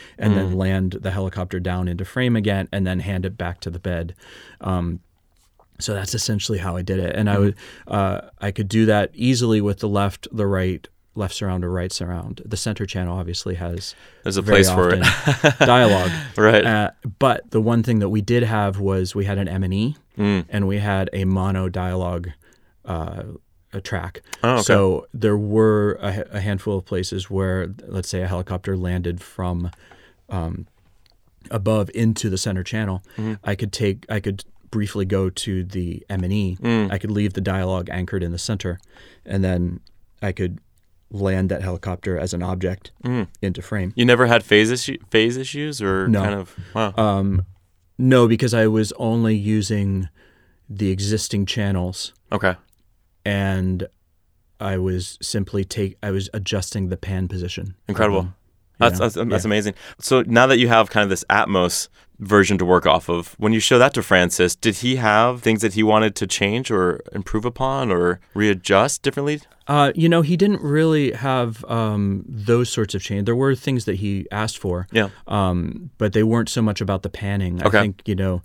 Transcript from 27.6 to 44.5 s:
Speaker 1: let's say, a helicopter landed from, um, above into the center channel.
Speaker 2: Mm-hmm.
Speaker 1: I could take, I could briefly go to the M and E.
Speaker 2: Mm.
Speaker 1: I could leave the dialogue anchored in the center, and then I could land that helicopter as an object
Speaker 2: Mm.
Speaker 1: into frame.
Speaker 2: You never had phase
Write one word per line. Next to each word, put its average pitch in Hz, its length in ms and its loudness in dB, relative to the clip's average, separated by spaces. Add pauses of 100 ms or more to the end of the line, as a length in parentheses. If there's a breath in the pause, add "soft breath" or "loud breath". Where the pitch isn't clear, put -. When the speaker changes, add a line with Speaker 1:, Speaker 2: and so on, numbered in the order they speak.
Speaker 1:
let's 92 200 -6
say, 92 140 -4
a 90 60 -4
helicopter 90 480 -4
landed 90 440 -2
from, 90 520 -6 (560 soft breath)
um, 90 400 -6 (800)
above 107 440 0
into 113 360 0
the 92 80 -2
center 92 240 -4
channel. 98 400 -4 (140 loud breath)
Speaker 2:
Mm-hmm. 110 260 -4
Speaker 1:
I 101 120 -4
could 101 180 -6
take, 104 360 -2
I 107 120 -4
could 95 240 -6 (260)
briefly 104 340 -2
go 95 260 0
to 92 340 -4
the 90 440 -6
M 95 160 -2
and 92 80 -2
E. 95 280 0
Speaker 2:
Mm. 113 320 0
Speaker 1:
I 98 60 -2
could 104 120 -6
leave 104 240 0
the 95 60 -4
dialogue 92 500 -2
anchored 90 320 -4
in 85 100 -4
the 87 60 -6
center, 95 400 -6 (480 soft breath)
and 98 180 -2
then 90 360 0 (420)
I 101 100 -2
could 92 280 -6 (500)
land 95 400 0
that 92 120 -4
helicopter 90 560 -6
as 90 160 -4
an 87 80 -4
object 92 500 -6 (120)
Speaker 2:
Mm. 123 220 -2 (160)
Speaker 1:
into 87 200 -4
frame. 101 340 -6
Speaker 2:
You 120 80 2
never 123 220 6
had 117 180 6
phase 110 260 6